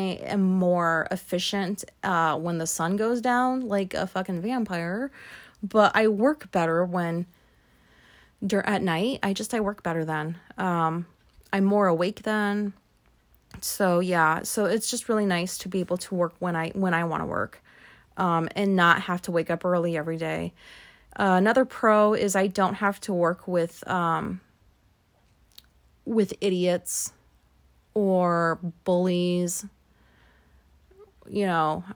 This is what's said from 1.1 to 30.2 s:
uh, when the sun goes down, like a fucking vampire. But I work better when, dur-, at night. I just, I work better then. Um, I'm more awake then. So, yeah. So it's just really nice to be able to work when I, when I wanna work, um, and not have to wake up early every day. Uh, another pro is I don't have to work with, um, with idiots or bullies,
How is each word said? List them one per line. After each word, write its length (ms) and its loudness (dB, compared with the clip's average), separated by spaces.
uh, 340 0
when 200 -4
the 100 -4
sun 300 -2
goes 240 0
down, 480 0
like 240 -2
a 120 -2
fucking 360 -6
vampire. 680 -4
But 320 4
I 140 4
work 420 0
better 320 2
when, 420 -2
dur-, 200 0
at 160 0
night. 420 0
I 80 -2
just, 220 -6
I 80 0
work 220 -4
better 200 -2
then. 340 -6
Um, 480 0
I'm 100 2
more 240 4
awake 360 0
then. 500 -2
So, 400 2
yeah. 420 2
So 220 -2
it's 260 0
just 160 -6
really 180 2
nice 340 -2
to 100 -10
be 100 -2
able 200 -2
to 160 -8
work 240 0
when 180 -2
I, 140 -4
when 220 0
I 120 2
wanna 200 -4
work, 380 -6
um, 400 0
and 180 0
not 280 6
have 180 -4
to 100 -8
wake 180 0
up 140 -2
early 340 0
every 200 -4
day. 340 -4
Uh, 160 4
another 300 4
pro 480 4
is 220 0
I 120 2
don't 280 0
have 260 -2
to 120 -6
work 340 0
with, 420 -2
um, 500 -2
with 360 0
idiots 720 -2
or 640 2
bullies, 840 0